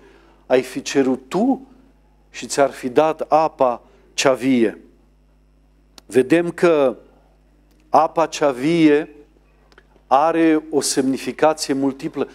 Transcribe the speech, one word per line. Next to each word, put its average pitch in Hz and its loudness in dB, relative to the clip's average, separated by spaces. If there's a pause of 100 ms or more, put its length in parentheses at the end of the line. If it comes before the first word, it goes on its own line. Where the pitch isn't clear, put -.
(460)
ai 131 2
fi - -10
cerut 131 -2
tu 233 -2 (640)
și - -16
ți-ar 135 0
fi - -10
dat 151 0
apa 135 0 (320)
cea 135 0
vie.” 117 0 (1200)
Vedem 165 0
că 151 2 (920)
apa 160 2
cea 151 -2
vie 151 0 (1000)
are 160 2
o 143 -2
semnificație 135 -2
multiplă. 135 -6